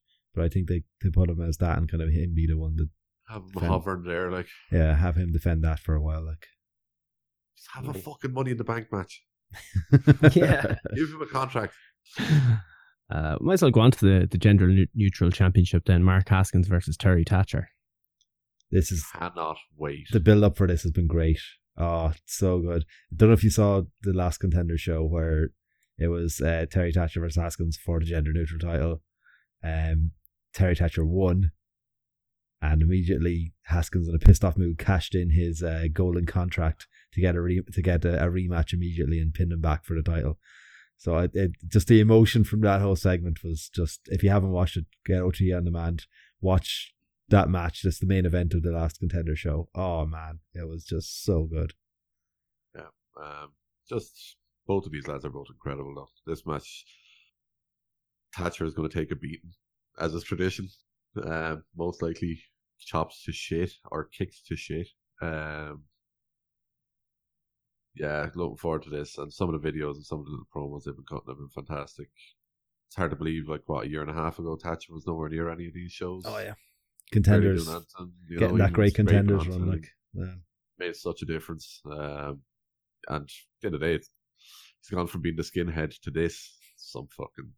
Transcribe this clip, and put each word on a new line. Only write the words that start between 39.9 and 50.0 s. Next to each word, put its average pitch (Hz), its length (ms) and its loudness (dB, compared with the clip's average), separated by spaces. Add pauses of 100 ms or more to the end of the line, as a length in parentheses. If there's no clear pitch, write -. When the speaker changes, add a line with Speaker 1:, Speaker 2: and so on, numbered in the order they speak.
Speaker 1:
the 80 80 -2
title. 78 360 -2 (600)
So 82 200 -2
it, 90 160 0
it, 95 180 0 (160)
just - 200 2
the 113 120 10
emotion 110 420 6
from 107 200 0
that 98 180 4
whole 98 160 2
segment 87 480 -2
was 82 300 -8
just, - 320 -4
if - 160 -2
you 98 80 4
haven't 95 220 2
watched 90 260 0
it, 80 80 -6 (180)
get 92 160 0
O 90 100 0
T 92 220 0
on 87 120 -2
demand, 85 420 -4 (340)
watch - 540 -2 (340)
that 95 220 6
match. 87 320 -4
That's 92 160 -2
the - 80 -4
main 95 180 2
event 87 300 0
of 82 80 0
the 85 100 -2
last 82 280 -4
Contender 82 360 -4
show. 80 380 -4
Oh 87 320 -4